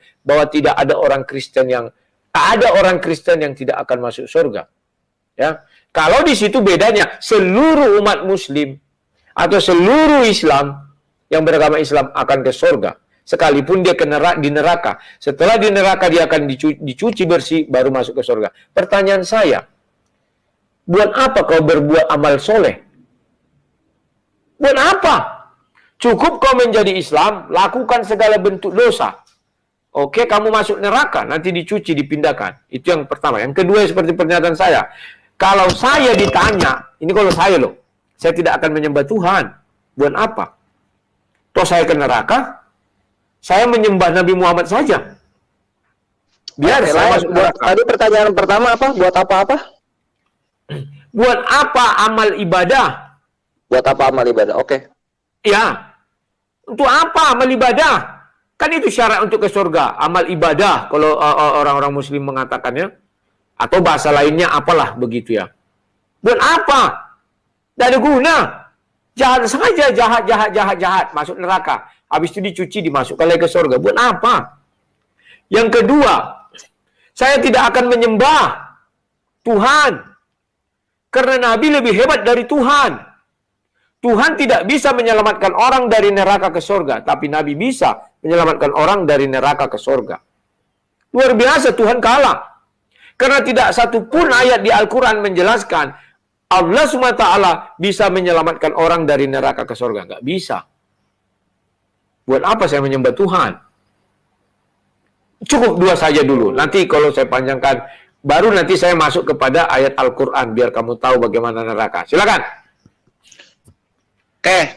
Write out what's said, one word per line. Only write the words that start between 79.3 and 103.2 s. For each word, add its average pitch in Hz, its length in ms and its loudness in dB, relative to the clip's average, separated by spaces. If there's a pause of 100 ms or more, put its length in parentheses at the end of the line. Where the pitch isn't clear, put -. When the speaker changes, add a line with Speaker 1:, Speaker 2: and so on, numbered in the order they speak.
Speaker 1:
Tuhan. 247 500 2 (1200)
Karena 262 240 0 (200)
Nabi 226 160 0
lebih 247 240 2
hebat 247 320 0
dari 240 160 2
Tuhan. 277 480 2 (1120)
Tuhan 240 340 2
tidak 220 320 0
bisa 277 240 0
menyelamatkan 214 640 0
orang 254 320 2
dari 202 240 2
neraka 190 400 0
ke 165 80 -4
surga, 147 400 -4
tapi - 240 -4
Nabi 147 320 -4
bisa 196 480 -2 (160)
menyelamatkan 160 560 0
orang 175 300 0
dari 143 180 2
neraka 135 400 -2
ke 107 160 -8
surga. 120 400 -4 (880)
Luar 254 240 2
biasa, 262 400 2
Tuhan 233 240 2
kalah. 233 400 2 (800)
Karena 269 240 2
tidak 233 320 0
satu 233 320 0
pun 320 240 0
ayat 247 320 2
di 202 80 -2
Al-Quran 220 540 0
menjelaskan 185 680 -2 (600)
Allah 185 340 2
subhanahu 254 300 0
wa - 40 -4
taala 196 340 2 (260)
bisa 196 320 0
menyelamatkan 165 640 -2
orang 165 300 0
dari 139 180 0
neraka 135 400 -4
ke 120 80 -12
surga. 110 320 -6
Nggak 98 180 -18
bisa. 139 440 -8 (1600)
Buat 131 160 0
apa 208 240 0
saya 143 160 -2
menyembah 135 320 0
Tuhan? 175 380 0 (1900)